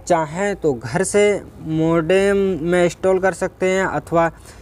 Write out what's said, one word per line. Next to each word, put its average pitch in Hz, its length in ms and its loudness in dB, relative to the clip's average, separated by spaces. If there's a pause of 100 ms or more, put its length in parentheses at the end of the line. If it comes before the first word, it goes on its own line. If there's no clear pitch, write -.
चाहें 175 500 -2
तो 151 180 0
घर 123 280 -6
से 202 400 2 (180)
मॉडेम 165 760 2 (280)
में 175 200 2
इंस्टॉल 190 340 0
कर 185 140 0
सकते 185 340 -4
हैं, 185 180 0
अथवा 165 480 0 (280)